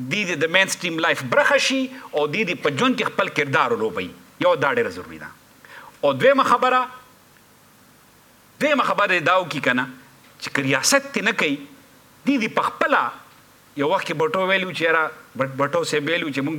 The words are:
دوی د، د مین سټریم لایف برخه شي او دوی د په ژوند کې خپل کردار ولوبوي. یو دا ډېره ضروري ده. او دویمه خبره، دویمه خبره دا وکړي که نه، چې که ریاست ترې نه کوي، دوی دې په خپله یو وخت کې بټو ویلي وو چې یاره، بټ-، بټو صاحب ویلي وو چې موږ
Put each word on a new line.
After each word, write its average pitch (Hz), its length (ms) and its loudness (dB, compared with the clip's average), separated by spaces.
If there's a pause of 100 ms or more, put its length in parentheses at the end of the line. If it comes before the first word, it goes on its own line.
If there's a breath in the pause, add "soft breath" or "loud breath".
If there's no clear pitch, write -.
(120)
دوی 208 180 -2
د، 165 140 -2
د 160 140 0
مین 190 160 4
سټریم 165 320 -4
لایف 143 260 0
برخه 285 260 4 (120)
شي 262 100 0 (320 loud breath)
او 151 240 0
دوی 214 160 0
د - 160 -6
په - 80 4
ژوند 240 240 2
کې - 140 -2
خپل 196 260 -2
کردار 139 380 0
ولوبوي. 104 280 -2 (400)
یو 180 80 6 (120)
دا 139 100 4
ډېره 113 220 0
ضروري 82 260 -14
ده. 76 60 -14 (760 loud breath)
او 139 100 4
دویمه 262 380 4
خبره، 254 320 2 (1800)
دویمه 277 300 2
خبره 190 280 2 (120)
دا 185 100 6
وکړي 151 280 -6
که 123 120 4
نه، 131 60 -4 (540)
چې - 120 -8
که - 160 0
ریاست 269 400 2
ترې 190 220 -4
نه - 100 -2
کوي، 147 160 0 (680)
دوی 277 120 2
دې 214 120 0 (120)
په 180 80 0
خپله 254 320 0 (800)
یو 147 80 0
وخت 185 180 -2
کې 170 140 -4
بټو 185 320 0
ویلي 190 120 0
وو 160 120 -10
چې 160 100 -4
یاره، 160 160 4 (340)
بټ-، 135 220 -4
بټو 160 320 0
صاحب 147 220 0
ویلي 175 120 -2
وو 143 120 -6
چې 135 100 -4
موږ 160 120 -4